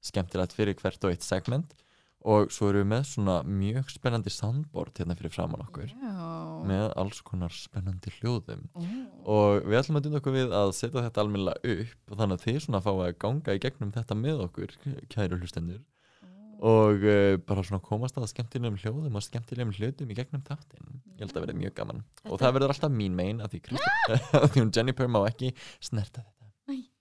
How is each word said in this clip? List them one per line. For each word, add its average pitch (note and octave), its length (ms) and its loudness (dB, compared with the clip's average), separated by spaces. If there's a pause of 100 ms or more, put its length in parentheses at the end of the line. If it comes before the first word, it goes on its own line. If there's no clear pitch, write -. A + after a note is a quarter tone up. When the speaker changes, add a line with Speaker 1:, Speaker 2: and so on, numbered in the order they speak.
Speaker 1:
skemmtilegt F#2 540 -4
fyrir G#2 240 0
hvert - 260 -4
og F#2+ 60 4
eitt F2 160 -4
segment A#2+ 480 -2 (500)
og G#2+ 260 6
svo - 200 0
erum G2+ 160 4
við G2+ 40 2
með A#2+ 160 2
svona G2+ 280 0 (100)
mjög G2+ 460 -2
spennandi A#2 400 -2
soundboard B2 640 -4
hérna F2 220 -2
fyrir E2 140 -8
framan - 320 -4
okkur - 240 -10
Speaker 2:
Já. A#3 280 -8 (520)
Speaker 1:
með G2 300 0
alls G2 260 -6
konar F2+ 280 -6
spennandi F#2 600 -8
hljóðum - 540 -4 (100)
Speaker 2:
Ó. E3+ 80 -8 (440)
Speaker 1:
og G#2 360 6
við G#2+ 160 2
ætlum C#3+ 200 0
að C#3+ 40 -2
dunda D3+ 180 -2
okkur C3 140 -2
við C3 160 0
að G2 240 4
setja F#2+ 280 -2
þetta A2+ 200 0
almennilega G2+ 400 0 (200)
upp - 280 -12
og G2+ 80 -10
þannig F#2+ 200 2
að - 80 -12
þið A#2+ 160 0
svona G2+ 200 0
fáið F#2+ 240 0
að F2 120 -4
ganga B2 360 -2
í G2 60 -2
gegnum - 320 -4
þetta A2+ 260 -4
með C3+ 280 -2
okkur, F#2+ 240 -8 (380)
kæru F2+ 300 -2
hlustendur. F2 400 -6
Speaker 2:
Ó. - 480 -20 (320)
Speaker 1:
Og, G#2+ 460 8
eh, G2+ 320 8
bara G2 260 0
svona F#2 180 -2
komast A2+ 380 -4
að A#2+ 160 -4
skemmtilegum A#2 440 -4
hljóðum C3 360 -4
og G#2 80 -4
skemmtilegum A#2 500 -6
hlutum A#2 380 -4
í G#2 60 -6
gegnum B2+ 260 -6
þáttinn. - 560 -14 (160)
Ég - 60 -14
held G2 140 -8
að E2+ 120 -2
verði - 160 -4
mjög G2 120 -6
gaman. - 280 -8 (220)
Og G#3+ 100 -6
Speaker 2:
Þetta - 80 0
Speaker 1:
það B2+ 120 6
verður C3+ 200 4
alltaf D3 160 -2
mín G#2 240 0
megin F#2+ 260 -2
að G#2 100 -8
því D#3 120 -10
Kristi-, F#5 560 0
<laughs> - 240 4
að C#3+ 80 8
því - 100 4
hún A2 140 4
Jennifer A#2+ 320 0
má A2+ 220 4
ekki B2+ 240 -4 (240)
snerta - 500 -6
þetta. - 240 -20 (160)
Speaker 2:
Nei, C4+ 160 -6 (180)